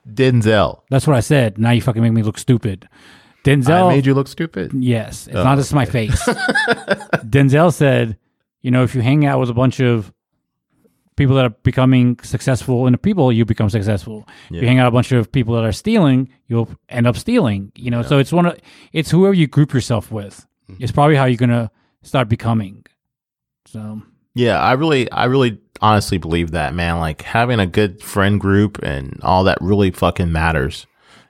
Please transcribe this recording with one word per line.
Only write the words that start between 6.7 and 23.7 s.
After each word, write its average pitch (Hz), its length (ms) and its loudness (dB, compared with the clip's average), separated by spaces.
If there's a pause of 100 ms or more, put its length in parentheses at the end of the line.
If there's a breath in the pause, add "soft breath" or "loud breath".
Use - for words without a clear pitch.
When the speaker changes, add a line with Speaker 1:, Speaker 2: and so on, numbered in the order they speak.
Speaker 2:
Denzel 139 480 2
said, 123 440 0 (440)
you 127 100 -4
know, 127 120 2
if 120 120 -2
you 127 60 -2
hang 143 260 2
out 135 140 0
with 123 100 -2
a 117 40 -4
bunch 127 260 0
of 120 320 0 (1040)
people 135 200 2
that 131 80 2
are 123 60 0 (120)
becoming 127 600 2
successful 127 640 -2
in 123 60 4
the 120 60 2
people, 165 340 0
you 113 120 2
become 107 260 -2
successful. 107 540 -4 (240 loud breath)
If 85 80 -12
you - 60 -6
Speaker 1:
Yeah. 120 60 0
Speaker 2:
hang 127 100 4
out 127 80 4
with 117 80 0
a - 20 4
bunch 123 160 0
of 117 200 0
people 117 220 -2
that 113 100 0
are 110 80 -2
stealing, 139 560 0 (180 soft breath)
you'll 117 220 -2 (200)
end 120 180 -2
up 120 100 0
stealing. 113 580 -2
You 123 160 -8
know, 120 100 -2
Speaker 1:
Yeah. 117 80 -6
Speaker 2:
so 143 100 2
it's 135 140 0
one 175 140 -2
of, 170 120 -6 (340 loud breath)
it's 156 180 -4
whoever 190 240 2
you 165 120 2
group 147 280 0
yourself 117 380 -4
with. 101 340 -14 (240)
Speaker 3:
Mm-hmm. 95 120 -16
Speaker 2:
It's 120 100 -6
probably 147 240 4
how 135 80 2
you're 127 120 2
gonna 120 340 0 (320)
start 127 260 -4
becoming. 113 560 -4 (840)
So 107 360 -14 (320)